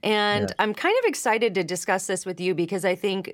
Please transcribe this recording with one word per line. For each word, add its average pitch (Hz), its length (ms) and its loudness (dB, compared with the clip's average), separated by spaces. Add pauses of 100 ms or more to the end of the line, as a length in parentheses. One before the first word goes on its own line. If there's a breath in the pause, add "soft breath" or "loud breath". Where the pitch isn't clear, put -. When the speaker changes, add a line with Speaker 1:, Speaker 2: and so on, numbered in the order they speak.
Speaker 1:
And 208 480 2
Speaker 2:
Yeah. 190 80 -8
Speaker 1:
I'm 214 160 2
kind 392 240 2
of 494 80 2
excited 233 500 2
to 185 80 2
discuss 185 440 -2
this 185 180 -4
with 185 140 -8
you 180 160 0
because 170 300 -2
I 180 100 2
think 190 380 -4